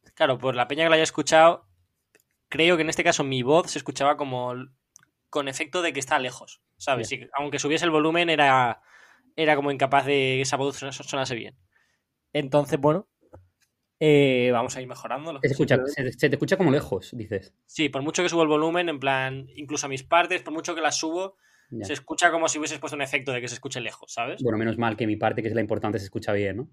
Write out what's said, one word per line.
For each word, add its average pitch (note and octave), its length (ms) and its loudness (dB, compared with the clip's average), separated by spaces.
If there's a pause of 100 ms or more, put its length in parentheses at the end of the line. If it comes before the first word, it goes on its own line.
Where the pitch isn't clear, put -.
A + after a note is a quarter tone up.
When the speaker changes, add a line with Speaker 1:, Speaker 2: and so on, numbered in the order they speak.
(140)
Speaker 1:
claro, C3+ 240 2
por B2+ 180 -2
la A#2+ 120 0
peña C#3+ 160 0
que E3 60 4
lo D#3+ 60 6
haya D#3 80 4
escuchado, D#3+ 640 4 (800)
creo E3+ 300 4
que D#3 60 0
en D#3 60 -2
este - 140 -4
caso E3 200 2
mi C3+ 200 -2
voz D#3+ 280 2
se D3+ 80 -6
escuchaba C#3 360 0
como B2+ 380 -6
l-, B2+ 160 -12 (600)
con C#3+ 200 -2
efecto D#3+ 320 -4
de E3+ 100 0
que C#3 80 -4
está D3 200 0
lejos, - 420 -10 (160)
¿sabes? A#2 320 -2
Speaker 2:
Ya. C3 80 -6
Speaker 1:
Y - 160 -16
aunque C#3+ 260 -4
subiese D#3 260 0
el E3+ 60 2
volumen D#3+ 380 2
era, C3+ 520 4 (540)
era D3+ 220 4
como C#3+ 140 -2
incapaz C3+ 340 2
de C#3 80 0
que C3 280 2
esa C3+ 140 -2
voz C#3 220 -2
son-, C3+ 160 -10
sonase C3 420 -6
bien. G#2+ 220 -12 (760)
Entonces, D3 480 0
bueno, D3+ 300 2 (880)
eh, C3+ 540 6
vamos B2 240 -2
a C3 40 -12
ir B2+ 60 -14
mejorándolo, C3+ 540 -10
Speaker 2:
Se D3 60 0
escucha, C3 280 2
Speaker 1:
simplemente. B2+ 380 -2
Speaker 2:
se, - 60 -18
se D3 100 2
te C3 60 0
escucha D3+ 200 0
como F3+ 160 4
lejos, B2+ 420 -2
dices. G#2 400 -8 (120)
Speaker 1:
Sí, D3+ 240 -2
por C3+ 140 -6
mucho D#3+ 200 -2
que E3+ 60 0
subo E3+ 140 2
el D#3 40 4
volumen, E3 400 2
en D3+ 120 -4
plan, C3+ 560 -2
incluso C#3+ 320 -8
a - 20 -8
mis C3+ 140 -8
partes, E3+ 380 2
por D3+ 120 -10
mucho E3 220 -6
que E3 60 -6
las D3 160 0
subo, F3+ 380 -6 (360)
Speaker 2:
Ya. A2 140 -10
Speaker 1:
se G2+ 80 -6
escucha D#3+ 380 0
como E3 160 0
si D3+ 120 -2
hubieses D3+ 200 -6
puesto D3+ 160 -8
un C#3+ 60 -4
efecto C3+ 320 -4
de B2 80 -4
que B2 80 -8
se A#2+ 60 -10
escuche B2+ 260 -8
lejos, - 320 -12
¿sabes? C3 300 -6
Speaker 2:
Bueno, A2 140 0
menos A2+ 200 0
mal A2+ 180 0
que A2+ 120 -4
mi G#2+ 100 -2
parte, G#2+ 240 0
que G#2+ 80 -4
es G#2 60 -4
la A2+ 60 0
importante, G#2+ 380 -2
se G2 60 -10
escucha G2+ 260 -6
bien, G2+ 260 -2
¿no? C3+ 160 -10